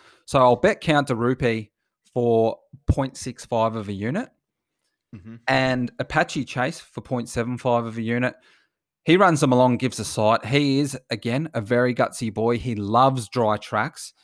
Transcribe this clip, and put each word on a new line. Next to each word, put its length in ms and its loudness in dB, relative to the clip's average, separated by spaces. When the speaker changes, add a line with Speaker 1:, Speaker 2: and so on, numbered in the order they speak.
Speaker 1:
So 140 0
I'll 160 6
bet 260 0
Count 260 2
de 80 -2
Rupi 540 -2
for 440 2
point 300 0
six 280 -14
five 300 0
of 140 -8
a 40 -6
unit 360 -6
Speaker 2:
Mm-hmm. 200 -18
Speaker 1:
and 520 0
Apache 460 -2
Chase 340 -6
for 220 -16
point 280 -6
seven 280 -6
five 280 0
of 120 -10
a 40 -6
unit. 320 -2
He 120 6
runs 240 4
them 100 4
along, 260 4
gives 220 -4
a 60 -6
sight. 400 2
He 340 2
is, 180 -2
again, 440 -4
a 60 -2
very 340 0
gutsy 400 -2
boy. 240 0
He 160 -6
loves 540 2
dry 300 0
tracks. 560 -6